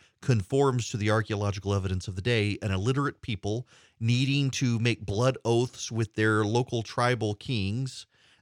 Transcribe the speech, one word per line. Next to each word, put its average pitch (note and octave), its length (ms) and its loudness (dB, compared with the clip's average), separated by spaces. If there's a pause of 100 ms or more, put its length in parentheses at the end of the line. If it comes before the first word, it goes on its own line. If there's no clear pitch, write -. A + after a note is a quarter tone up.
(220)
conforms B2+ 680 2
to - 80 -8
the G#2 140 0
archaeological G2+ 640 0
evidence F#2 340 -2
of F#2 80 -8
the F#2+ 60 -8
day, G#2 400 0
an F#2+ 80 -2
illiterate B2+ 500 0
people G#2+ 460 -4 (340)
needing C3 520 2
to A#2+ 260 0
make A#2 260 0
blood A2 400 0
oaths A#2 460 0
with A2+ 240 -4
their G#2+ 300 2
local A#2 380 0
tribal A2+ 520 -2
kings. A#2+ 720 -4 (360)